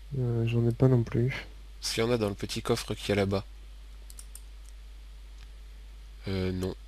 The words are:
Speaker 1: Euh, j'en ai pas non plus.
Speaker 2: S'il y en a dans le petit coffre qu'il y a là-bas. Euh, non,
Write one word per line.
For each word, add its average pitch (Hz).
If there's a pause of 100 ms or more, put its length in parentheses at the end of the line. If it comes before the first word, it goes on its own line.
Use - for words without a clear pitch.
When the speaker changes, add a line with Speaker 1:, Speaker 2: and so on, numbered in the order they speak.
(180)
Speaker 1:
Euh, 117
j'en 117
ai 113
pas 131
non 123
plus. 123 (340)
Speaker 2:
S'il -
y -
en 120
a 120
dans 107
le 101
petit -
coffre 113
qu'il -
y -
a 98
là-bas. 98 (2750)
Euh, 92
non, 92 (140)